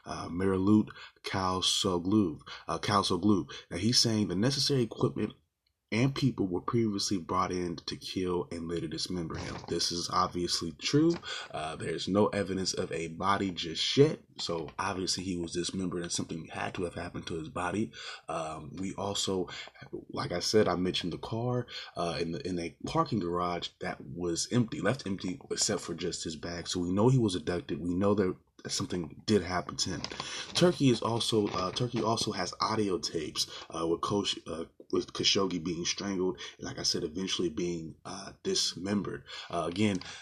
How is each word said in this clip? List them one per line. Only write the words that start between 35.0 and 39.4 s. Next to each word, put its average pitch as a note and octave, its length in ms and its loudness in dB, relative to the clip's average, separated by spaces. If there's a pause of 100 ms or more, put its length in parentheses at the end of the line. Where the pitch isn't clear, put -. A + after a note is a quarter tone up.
Khashoggi F2+ 500 2
being E2+ 220 -2
strangled, F#2 540 -2 (200)
and - 80 -8
like - 120 -8
I E2 40 -4
said, F2 220 0
eventually F2 460 -2
being, E2+ 440 -4 (120)
uh, F#2+ 240 -10 (120)
dismembered. F#2+ 840 -2 (260)